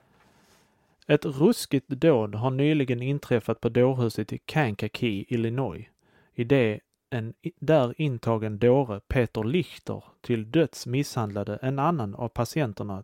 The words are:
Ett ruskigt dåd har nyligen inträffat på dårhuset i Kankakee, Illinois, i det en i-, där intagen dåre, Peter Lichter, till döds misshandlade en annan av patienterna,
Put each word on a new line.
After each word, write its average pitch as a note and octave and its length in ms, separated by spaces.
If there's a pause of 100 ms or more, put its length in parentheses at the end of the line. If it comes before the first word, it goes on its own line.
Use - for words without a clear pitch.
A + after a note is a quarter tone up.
(1120)
Ett D3+ 140
ruskigt D3 640
dåd B2 460
har A#2 160
nyligen C3+ 520
inträffat B2+ 580
på - 80
dårhuset A#2+ 640
i B2 60
Kankakee, A2 920
Illinois, A2+ 580 (480)
i B2 100
det A#2 360 (300)
en A#2 320
i-, E3 160
där C#3 420
intagen A2+ 580
dåre, A#2+ 420
Peter A2+ 440
Lichter, A2+ 600 (160)
till A2+ 300
döds D3 360
misshandlade G#2+ 720
en C3+ 220
annan C#3 360
av A#2+ 140
patienterna, A2 760